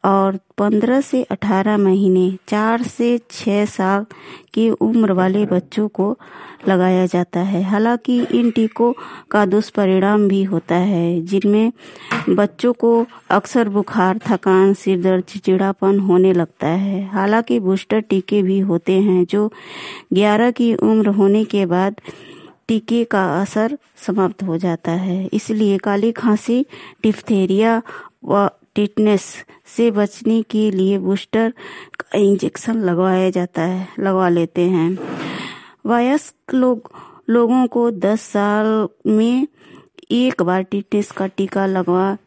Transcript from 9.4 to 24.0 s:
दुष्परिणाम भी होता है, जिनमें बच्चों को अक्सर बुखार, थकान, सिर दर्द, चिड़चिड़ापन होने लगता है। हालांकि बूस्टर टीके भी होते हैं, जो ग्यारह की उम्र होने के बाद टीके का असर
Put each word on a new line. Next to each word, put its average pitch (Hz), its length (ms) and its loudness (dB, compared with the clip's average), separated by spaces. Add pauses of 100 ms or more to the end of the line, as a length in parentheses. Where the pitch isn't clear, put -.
दुष्परिणाम 202 840 2
भी 196 160 2
होता 175 320 -2
है, 175 460 0
जिनमें 202 500 2 (580)
बच्चों 208 440 0
को 233 320 2 (240)
अक्सर 208 400 2
बुखार, 196 580 0
थकान, 190 460 4
सिर 190 280 -2
दर्द, 185 220 0
चिड़चिड़ापन 196 760 0
होने 190 340 4
लगता 175 340 -2
है। 196 400 -2
हालांकि 208 520 0
बूस्टर 190 400 0
टीके 202 420 0
भी 190 180 2
होते 185 340 0
हैं, 185 320 4
जो 208 280 -2 (600)
ग्यारह 208 380 2
की 233 240 0
उम्र 220 320 2
होने 202 360 2
के 202 220 -2
बाद 185 300 0 (720)
टीके 226 360 -2
का 185 380 0
असर 220 360 -2 (280)